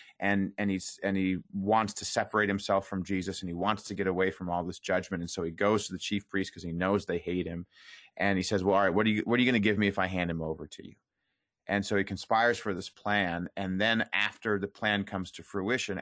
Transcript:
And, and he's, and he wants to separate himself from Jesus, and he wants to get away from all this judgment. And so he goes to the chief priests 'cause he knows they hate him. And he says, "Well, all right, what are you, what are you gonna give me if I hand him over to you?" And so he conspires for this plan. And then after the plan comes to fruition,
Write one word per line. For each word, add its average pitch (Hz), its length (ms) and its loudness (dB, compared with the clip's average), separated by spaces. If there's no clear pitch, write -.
And, 98 380 2
and 104 140 0
he's, - 320 -4
and 98 120 2
he 95 220 2
wants 101 420 2
to 101 100 -8
separate 107 440 0
himself 98 380 0
from 95 160 -4
Jesus, 92 380 -4
and 92 80 -6
he 87 40 -6
wants 98 300 -2
to - 100 -8
get 95 140 -2
away 95 240 2
from 90 180 -8
all 87 140 -2
this 87 160 -8
judgment. 92 420 -2
And 87 80 -8
so 90 140 -6
he 82 80 -4
goes 101 340 2
to - 80 -10
the 90 60 -6
chief - 280 -4
priests 95 240 -2
'cause 82 120 -14
he 85 80 -6
knows 92 340 2
they 87 140 -2
hate 87 260 -2
him. 87 220 -8
And 98 200 2
he 92 60 2
says, 95 200 0
"Well, 95 120 6
all 98 60 6
right, 95 120 4
what 107 120 4
are 110 40 4
you, 107 160 2
what 120 140 2
are 127 40 6
you 120 40 4
gonna 120 120 4
give 104 180 4
me 104 100 4
if 98 120 0
I 92 80 2
hand 90 240 0
him 82 100 -4
over 80 240 -6
to - 220 -16
you?" - 80 -18
And 101 180 0
so 107 100 0
he 98 80 4
conspires 113 540 2
for 104 160 -4
this 90 160 -6
plan. 92 640 0
And 92 240 -2
then 113 320 2
after 104 460 0
the 98 100 -4
plan 104 360 0
comes 95 300 -6
to - 100 -16
fruition, 101 580 -4